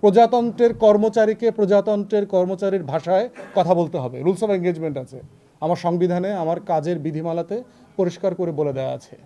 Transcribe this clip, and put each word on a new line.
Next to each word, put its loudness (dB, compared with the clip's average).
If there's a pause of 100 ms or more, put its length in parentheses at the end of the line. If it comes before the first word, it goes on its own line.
প্রজাতন্ত্রের 4
কর্মচারীকে 4
প্রজাতন্ত্রের 2
কর্মচারীর 0
ভাষায় 0 (260)
কথা 2
বলতে -2
হবে, -8
rules 0
of -2
engagement -2
আছে -16 (400)
আমার -2
সংবিধানে, -2
আমার -2
কাজের -2
বিধিমালাতে -6 (340)
পরিষ্কার -2
করে -4
বলে -2
দেওয়া -4
আছে। -14 (100)